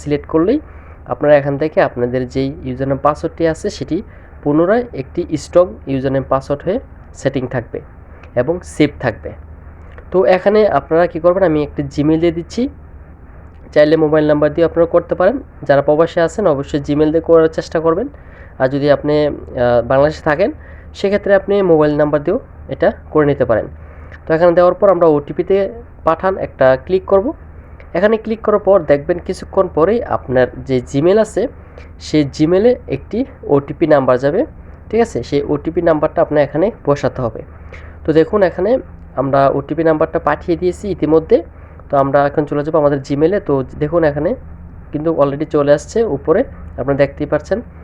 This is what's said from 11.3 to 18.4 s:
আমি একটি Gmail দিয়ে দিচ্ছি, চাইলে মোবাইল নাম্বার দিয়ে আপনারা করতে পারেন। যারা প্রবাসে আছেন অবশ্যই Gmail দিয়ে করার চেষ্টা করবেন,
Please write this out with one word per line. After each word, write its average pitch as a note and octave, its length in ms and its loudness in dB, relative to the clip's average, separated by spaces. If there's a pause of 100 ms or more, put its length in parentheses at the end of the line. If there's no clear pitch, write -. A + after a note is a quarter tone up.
আমি D3+ 160 2
একটি D3 160 -6 (100)
Gmail D#3 300 2
দিয়ে E3+ 160 2
দিচ্ছি, F3 240 -6 (1120)
চাইলে D3+ 220 6
মোবাইল D#3 340 2
নাম্বার D3+ 240 2
দিয়ে E3 140 2
আপনারা E3 260 2
করতে E3+ 260 0
পারেন। G3+ 160 2 (320)
যারা C#3 200 4
প্রবাসে E3 380 2
আছেন G#3 180 -4 (100)
অবশ্যই C#3 320 -4
Gmail D3+ 280 2
দিয়ে D#3+ 140 0
করার E3 300 6
চেষ্টা E3 220 -4
করবেন, E3 260 0 (540)